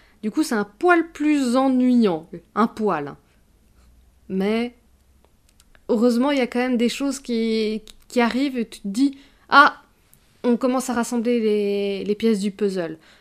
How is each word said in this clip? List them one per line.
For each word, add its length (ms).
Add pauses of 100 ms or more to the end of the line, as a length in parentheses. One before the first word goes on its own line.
(240)
Du 80
coup, 120
c'est 120
un 100
poil 460
plus 440
ennuyant. 720 (280)
Un 120
poil. 480 (1160)
Mais 440 (1160)
heureusement, 420
il 60
y 40
a 60
quand 120
même 180
des 120
choses 300
qui, 640 (260)
qui 140
arrivent 360
et 100
tu 120
te 80
dis, « 300 (320)
Ah, 320 (600)
on 140
commence 320
à 40
rassembler 460
les, 640
les 120
pièces 240
du 120
puzzle. » 460 (240)